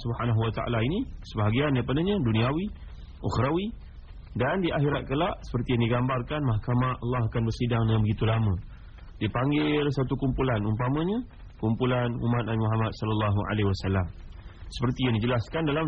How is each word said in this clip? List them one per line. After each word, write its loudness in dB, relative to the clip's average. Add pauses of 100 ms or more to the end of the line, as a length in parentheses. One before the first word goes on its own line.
Subhanahu 2
wa 2
taala 0
ini 0 (240)
sebahagian 2
daripadanya 2
duniawi, 2 (540)
ukhrawi, 0 (720)
dan 2
di 2
akhirat 2
kelak 0
seperti -2
yang 4
digambarkan 0
mahkamah 2
Allah -2
akan -2
bersidang 2
dengan 4
begitu 2
lama. 2 (640)
Dipanggil 2
satu 0
kumpulan, 0
umpamanya 0 (400)
kumpulan 2
umat 0
Nabi 0
Muhammad 2
sallallahu 0 (120)
alaihi 2
wasallam. 0 (640)
Seperti -2
yang 2
dijelaskan 0
dalam 0